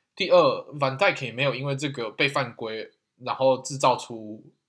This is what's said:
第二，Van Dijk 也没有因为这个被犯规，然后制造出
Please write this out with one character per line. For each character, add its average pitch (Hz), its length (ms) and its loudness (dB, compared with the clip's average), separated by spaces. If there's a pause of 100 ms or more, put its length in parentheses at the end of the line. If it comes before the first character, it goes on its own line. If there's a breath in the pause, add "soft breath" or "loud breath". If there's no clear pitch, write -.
(160)
第 175 160 0
二， 180 60 8 (400)
Van 131 200 -2
Dijk 165 260 0
也 117 80 -8
没 123 120 -4
有 131 120 0
因 131 80 -8
为 139 140 -4
这 147 120 -6
个 120 200 -6
被 143 180 0
犯 135 260 -2
规， 110 380 -10 (280)
然 120 140 -6
后 131 280 2
制 139 160 -8
造 135 180 4
出 110 480 -12 (260)